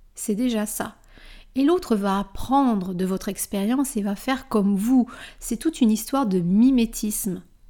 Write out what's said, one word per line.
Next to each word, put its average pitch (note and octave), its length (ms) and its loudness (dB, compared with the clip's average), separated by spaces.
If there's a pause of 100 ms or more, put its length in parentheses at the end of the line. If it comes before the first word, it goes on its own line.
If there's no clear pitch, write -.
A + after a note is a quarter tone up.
(160)
C'est G#3 200 -4
déjà A3+ 300 0
ça. - 300 -8 (580)
Et C4 100 0
l'autre E4+ 320 2
va G3 220 0
apprendre G3+ 760 0
de F#3 120 -2
votre F#3+ 240 -4
expérience A3 680 -2
et G3+ 40 -2
va G3+ 140 -2
faire B3+ 320 -4
comme G3+ 280 2
vous. A#3 320 2 (320)
C'est - 180 -6
toute - 240 -2
une A3 100 6
histoire C4+ 340 0
de F#3 140 2
mimétisme. G#3+ 1040 2 (260)